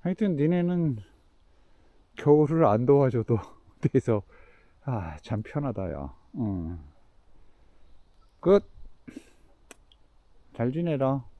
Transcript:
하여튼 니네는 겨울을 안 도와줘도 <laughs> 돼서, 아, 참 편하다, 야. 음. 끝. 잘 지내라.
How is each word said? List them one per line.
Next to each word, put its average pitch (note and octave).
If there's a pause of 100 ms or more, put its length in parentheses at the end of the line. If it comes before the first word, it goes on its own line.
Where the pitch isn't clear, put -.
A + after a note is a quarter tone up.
하여튼 F#3
니네는 E3+ (1160)
겨울을 D3+
안 A2
도와줘도 B2+ (260)
<laughs> -
돼서, A2+ (640)
아, F2+
참 A2
편하다, A2
야. C#2+ (220)
음. F2+ (1600)
끝. G3 (1800)
잘 A#2+
지내라. C#3 (160)